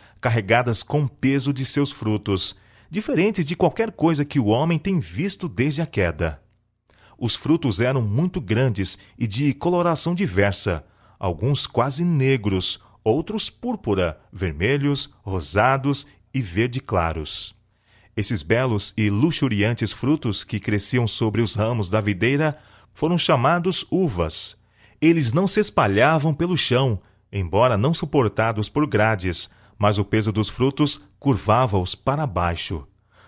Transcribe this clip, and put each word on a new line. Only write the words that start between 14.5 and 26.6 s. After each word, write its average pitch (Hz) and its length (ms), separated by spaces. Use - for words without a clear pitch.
rosados 123 840
e 131 80
verde 120 400
claros. 80 760
Esses 101 260
belos 113 540
e 104 140
luxuriantes 113 840
frutos 123 500
que - 160
cresciam 110 480
sobre 110 360
os 107 120
ramos 107 360
da 107 100
videira 135 560
foram 170 280
chamados 165 720
uvas. 95 640
Eles 151 320
não 190 120
se 214 140
espalhavam 147 720
pelo 170 240
chão, 120 420